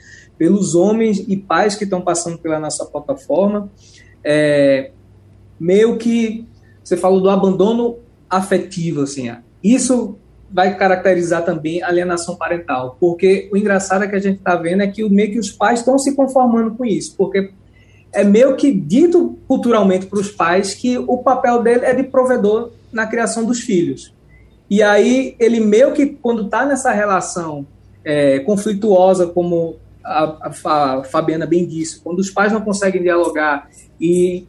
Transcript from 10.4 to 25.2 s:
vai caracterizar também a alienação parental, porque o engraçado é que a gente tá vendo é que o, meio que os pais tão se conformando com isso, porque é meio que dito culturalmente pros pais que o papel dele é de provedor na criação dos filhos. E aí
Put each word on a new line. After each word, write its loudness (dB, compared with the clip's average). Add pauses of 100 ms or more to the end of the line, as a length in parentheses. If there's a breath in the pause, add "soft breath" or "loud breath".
vai 0
caracterizar 2
também -4
a -6
alienação -2
parental, -6
porque 2
o -2
engraçado 0
é -2
que -4
a 0
gente -2
tá 0
vendo 0
é 0
que -6
o, -2
meio 2
que -4
os -6
pais 0
tão 2
se 0
conformando 2
com -8
isso, -4
porque -2 (600 soft breath)
é 2
meio 4
que 2
dito 2
culturalmente 2
pros -4
pais -2
que -2
o -2
papel 2
dele 2
é 0
de 0
provedor 0 (200)
na -4
criação -4
dos -4
filhos. -4 (560 soft breath)
E 2
aí 2